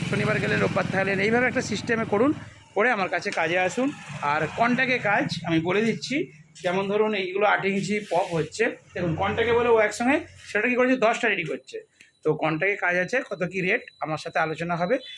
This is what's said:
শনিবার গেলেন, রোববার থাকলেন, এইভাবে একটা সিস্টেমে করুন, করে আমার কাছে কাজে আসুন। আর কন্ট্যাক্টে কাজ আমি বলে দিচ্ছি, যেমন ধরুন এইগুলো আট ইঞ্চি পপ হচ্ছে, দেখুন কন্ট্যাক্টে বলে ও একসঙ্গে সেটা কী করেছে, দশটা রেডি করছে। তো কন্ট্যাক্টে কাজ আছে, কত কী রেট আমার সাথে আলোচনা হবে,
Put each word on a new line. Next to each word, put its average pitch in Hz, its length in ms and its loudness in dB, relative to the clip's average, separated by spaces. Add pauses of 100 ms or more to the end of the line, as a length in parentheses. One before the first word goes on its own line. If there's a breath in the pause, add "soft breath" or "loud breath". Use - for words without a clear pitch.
শনিবার 208 300 2
গেলেন, 208 200 0
রোববার 190 320 2
থাকলেন, 190 280 0
এইভাবে 226 280 2
একটা 240 140 -2
সিস্টেমে 226 440 -2
করুন, 233 260 4 (440 loud breath)
করে 214 160 4
আমার 196 180 0
কাছে 175 220 -4
কাজে 170 280 0
আসুন। 214 320 0 (300)
আর 147 200 2 (180)
কন্ট্যাক্টে 247 400 2
কাজ 214 260 2 (220)
আমি 165 120 2
বলে 180 280 0
দিচ্ছি, - 280 -2 (480 loud breath)
যেমন 180 280 0
ধরুন 214 240 2
এইগুলো 190 300 0
আট 185 200 4
ইঞ্চি 196 300 0 (140)
পপ 175 180 2 (100)
হচ্ছে, 160 260 -2 (300)
দেখুন 175 220 -2
কন্ট্যাক্টে 214 380 0
বলে 240 160 2
ও 226 100 6
একসঙ্গে 240 380 2 (340)
সেটা 208 180 0
কী 247 60 0
করেছে, 254 200 4
দশটা 233 320 2
রেডি 190 240 0
করছে। - 260 -10 (460 soft breath)
তো 156 100 2
কন্ট্যাক্টে 160 440 0
কাজ 180 200 0
আছে, 180 200 0 (120)
কত 185 140 -6
কী 180 180 -4
রেট 190 220 0 (160)
আমার 151 240 -4
সাথে 170 160 -4
আলোচনা 165 360 -2
হবে, 180 200 0 (220 loud breath)